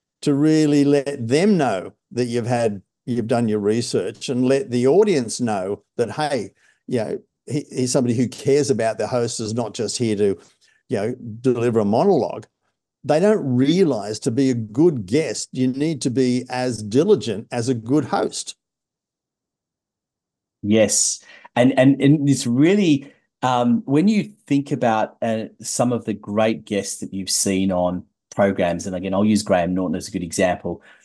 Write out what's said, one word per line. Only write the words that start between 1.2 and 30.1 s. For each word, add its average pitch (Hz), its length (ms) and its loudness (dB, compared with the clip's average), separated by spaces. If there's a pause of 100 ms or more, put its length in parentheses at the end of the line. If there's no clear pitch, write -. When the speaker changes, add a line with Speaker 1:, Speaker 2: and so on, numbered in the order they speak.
Speaker 1:
them 180 300 4
know 101 360 -2 (180)
that 123 140 -2
you've 117 220 -2
had, 117 340 -2 (240)
you've 120 220 -4
done 120 200 0
your 107 120 0
research, 107 680 -2
and 127 180 0
let 131 240 0
the 120 160 0
audience 156 540 2
know 101 440 -4 (120)
that, 113 160 -2
hey, 139 400 -4 (360)
you 127 120 -2
know, - 200 -6 (280)
he, 143 240 -4
he's 127 200 -2
somebody 123 220 0
who 117 140 0
cares 139 420 0
about 113 280 0
the - 100 -4
host, 120 320 -4
is 110 140 -6
not 113 200 -6
just 107 240 -6
here 110 180 0
to, 98 220 0 (520)
you 127 80 -2
know, 110 180 -4 (240)
deliver 117 400 0
a 104 60 2
monologue. 113 600 2 (580)
They 147 160 2
don't 208 240 2
realize 131 760 0
to - 120 -2
be 131 180 2
a 127 60 0
good 120 500 0
guest, 120 480 -2
you 127 140 0
need 139 340 -2
to 135 100 -2
be 127 380 0
as 127 340 -4
diligent 120 680 0
as 123 180 -4
a 135 40 2
good 123 320 0
host. - 500 -4 (2000)
Speaker 2:
Yes. 104 640 2 (320)
And, 127 240 4
and, 135 220 6
and 143 280 4
it's 135 160 0
really, 151 640 2 (300)
um, 120 440 2
when 151 220 2
you 214 240 0 (140)
think 143 260 -2
about, 113 500 -2
uh, 113 240 -2 (160)
some 123 300 -2
of 113 140 -4
the 107 80 -4
great 107 520 -2
guests 101 340 -6
that - 140 -12
you've 95 180 -6
seen 95 400 0
on 90 320 -2 (320)
programs, 90 500 0
and 95 100 -8
again, 92 180 -6
I'll 101 120 2
use 107 160 4
Graham 90 320 0
Norton 90 220 -2
as 85 120 -8
a - 40 -16